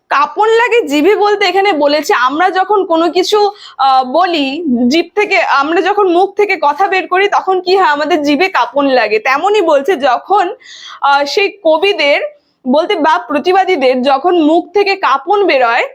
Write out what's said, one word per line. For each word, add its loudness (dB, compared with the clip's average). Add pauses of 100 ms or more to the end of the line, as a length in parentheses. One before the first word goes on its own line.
কাঁপন 0
লাগে 2
জিভে 2
বলতে 0
এখানে 0
বলেছে 0
আমরা 0
যখন 0
কোনো 0
কিছু, 0 (280)
আহ, 2
বলি, -2 (240)
জিভ 0
থেকে, 0
আমরা 0
যখন 0
মুখ 0
থেকে 0
কথা 0
বের -2
করি, 0
তখন -2
কি 0
হয়, 2
আমাদের 0
জিভে 0
কাঁপন -2
লাগে। 0
তেমনই 0
বলছে, 0
যখন, 0 (460)
আহ, 0
সেই -2
কবিদের 2 (480)
বলতে 0
বা 0
প্রতিবাদীদের 0
যখন 0
মুখ 0
থেকে 0
কাঁপন 0
বেরোয় 0